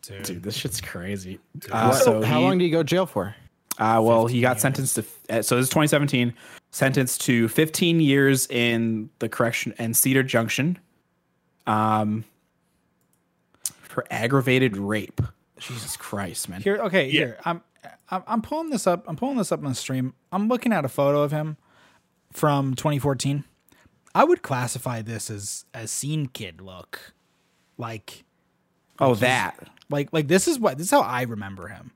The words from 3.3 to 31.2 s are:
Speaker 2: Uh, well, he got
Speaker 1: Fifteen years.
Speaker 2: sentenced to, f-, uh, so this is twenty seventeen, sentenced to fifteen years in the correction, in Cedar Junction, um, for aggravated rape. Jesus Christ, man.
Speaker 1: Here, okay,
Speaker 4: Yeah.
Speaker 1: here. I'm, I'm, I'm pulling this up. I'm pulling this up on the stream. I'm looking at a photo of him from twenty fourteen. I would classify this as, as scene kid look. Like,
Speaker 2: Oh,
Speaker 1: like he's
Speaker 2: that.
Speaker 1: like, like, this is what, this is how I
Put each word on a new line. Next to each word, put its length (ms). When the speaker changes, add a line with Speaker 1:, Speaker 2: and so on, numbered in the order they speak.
Speaker 2:
Uh, 240
well, 260
he 120
got 220
Speaker 1:
Fifteen 240
years. 60
Speaker 2:
sentenced 40
to, 60
f-, 380
uh, 20
so 160
this 60
is 60
twenty 200
seventeen, 440
sentenced 480
to 300
fifteen 500
years 480
in 600
the 80
correction, 520
in 140
Cedar 300
Junction, 560
um, 560
for 280
aggravated 680
rape. 420
Jesus 380
Christ, 500
man. 140
Speaker 1:
Here, 160
okay, 300
Speaker 4:
Yeah. 40
Speaker 1:
here. 320
I'm, 180
I'm, 160
I'm 140
pulling 280
this 180
up. 200
I'm 100
pulling 200
this 140
up 80
on 100
the 60
stream. 380
I'm 160
looking 240
at 140
a 40
photo 320
of 100
him 260
from 440
twenty 240
fourteen. 440
I 100
would 180
classify 600
this 280
as, 440
as 180
scene 360
kid 340
look. 520
Like, 460
Speaker 2:
Oh, 60
Speaker 1:
like 80
he's 60
Speaker 2:
that. 460
Speaker 1:
like, 240
like, 160
this 180
is 100
what, 200
this 100
is 40
how 100
I 220